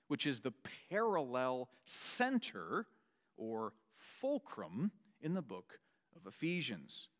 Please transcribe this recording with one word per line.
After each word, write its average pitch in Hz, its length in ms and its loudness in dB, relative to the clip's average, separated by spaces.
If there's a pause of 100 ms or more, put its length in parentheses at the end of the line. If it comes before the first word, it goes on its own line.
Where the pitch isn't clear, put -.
which 143 180 2
is 127 160 2
the 127 100 0 (380)
parallel 131 800 2 (160)
center 220 1000 2 (500)
or 110 360 -4 (200)
fulcrum 170 1000 -2 (300)
in 156 140 0
the 185 80 -2
book 92 360 -12 (360)
of 87 100 -18
Ephesians. 123 840 -2 (120)